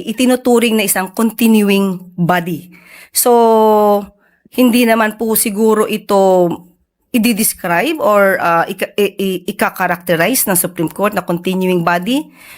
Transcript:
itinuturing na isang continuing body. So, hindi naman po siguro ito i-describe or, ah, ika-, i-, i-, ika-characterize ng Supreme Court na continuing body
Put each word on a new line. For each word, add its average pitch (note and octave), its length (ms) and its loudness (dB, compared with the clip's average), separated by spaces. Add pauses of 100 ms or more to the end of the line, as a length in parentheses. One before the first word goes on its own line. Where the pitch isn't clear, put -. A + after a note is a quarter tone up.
itinuturing A#3+ 720 0
na G3+ 80 -2
isang F#3+ 240 -4
continuing G#3 880 0 (160)
body. F3 560 -2 (400)
So, - 180 0 (1300)
hindi A#3+ 320 2
naman A3 320 0
po A3 160 -2
siguro G#3+ 480 0
ito F#3+ 640 2 (640)
i-describe A3 880 -2
or, G3+ 400 2
ah, E3+ 240 0
ika-, G3 320 -8
i-, G3+ 240 0
i-, F#3+ 200 -4 (120)
ika-characterize F3+ 960 -2
ng F#3+ 80 0
Supreme F3 340 -4
Court G3+ 220 -4
na F#3 100 -4
continuing F#3 600 -2
body F#3 480 -4 (240)